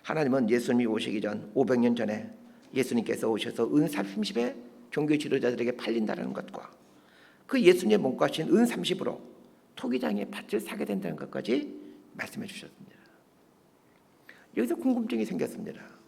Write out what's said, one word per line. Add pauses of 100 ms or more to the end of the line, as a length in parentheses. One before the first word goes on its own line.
하나님은
예수님이
오시기
전
오백
년
전에 (420)
예수님께서
오셔서
은
삼십에 (340)
종교
지도자들에게
팔린다는
것과 (760)
그
예수님의
몸값인
은
삼십으로 (560)
토기장의
밭을
사게
된다는
것까지 (400)
말씀해
주셨습니다. (1600)
여기서
궁금증이
생겼습니다. (260)